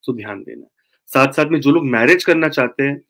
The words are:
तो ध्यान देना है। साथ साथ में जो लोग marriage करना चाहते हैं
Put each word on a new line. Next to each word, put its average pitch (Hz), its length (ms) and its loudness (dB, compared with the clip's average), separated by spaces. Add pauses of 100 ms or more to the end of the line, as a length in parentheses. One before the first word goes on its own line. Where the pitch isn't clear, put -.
तो 127 100 -6
ध्यान 104 260 -12
देना - 220 -20
है। - 140 -20 (320)
साथ 135 200 2
साथ 151 180 0
में 151 160 -2
जो 139 100 2
लोग 160 140 2
marriage 127 380 2
करना 165 240 2
चाहते 131 360 -2
हैं 143 260 -4